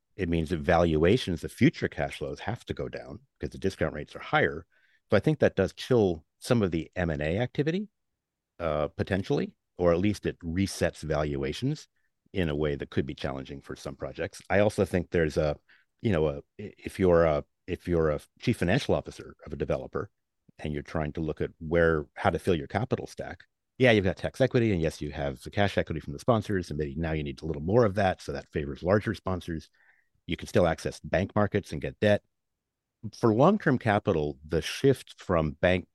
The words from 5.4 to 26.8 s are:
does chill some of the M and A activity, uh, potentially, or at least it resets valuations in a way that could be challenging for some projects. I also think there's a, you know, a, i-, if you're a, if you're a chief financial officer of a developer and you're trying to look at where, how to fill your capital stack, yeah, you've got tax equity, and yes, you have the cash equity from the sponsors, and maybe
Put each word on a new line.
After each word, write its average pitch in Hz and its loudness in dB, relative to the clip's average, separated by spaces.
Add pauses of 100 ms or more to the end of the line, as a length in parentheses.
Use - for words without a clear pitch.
does 92 0
chill 98 2 (160)
some 120 2
of 90 0
the 80 -4
M 87 0
and 73 -2
A 78 -2
activity, 160 -4 (720)
uh, 76 -2
potentially, 101 -2 (240)
or 87 4
at 85 4
least 98 0
it 76 -4
resets 87 -2
valuations 76 -4 (460)
in 87 0
a 73 -2
way 73 0
that 71 -10
could 78 -2
be 67 -10
challenging 69 -8
for - -14
some 69 -12
projects. - -10
I 92 4
also 104 2
think 87 -2
there's 82 0
a, 76 0 (460)
you 113 0
know, 78 2
a, 71 -2 (240)
i-, 104 -14
if - -12
you're 87 8
a, 76 2 (240)
if 87 -6
you're 82 2
a 73 -2 (200)
chief - 0
financial 92 0
officer - -10 (100)
of 73 -10
a 71 -10
developer 71 -4 (500)
and 76 -6
you're 71 -6
trying 76 -4
to 82 -6
look 78 -4
at 71 -4
where, 82 2 (100)
how - 0
to 87 -2
fill 92 0
your 71 -6
capital 101 -4
stack, - -12 (380)
yeah, 123 6
you've 104 4
got 90 0
tax - -4
equity, 120 2
and 85 0
yes, 78 -2
you 73 -8
have 71 -6
the - -14
cash 101 0
equity 85 -4
from 71 -12
the 71 -10
sponsors, 104 0
and 76 -6
maybe 73 -4